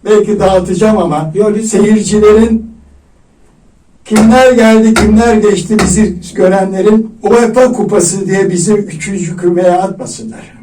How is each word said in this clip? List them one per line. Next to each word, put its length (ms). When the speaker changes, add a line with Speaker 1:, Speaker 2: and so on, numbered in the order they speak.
Speaker 1:
belki 340
dağıtacağım 580
ama 380
Speaker 2:
Yok, 200
lütfen. 260
Speaker 1:
seyircilerin 880
kimler 460
geldi, 420
kimler 420
geçti, 480
bizi 320
görenlerin 760
uefa 500
kupası 540
diye 220
bizi 240
üçüncü 640
kümeye 340
atmasınlar 920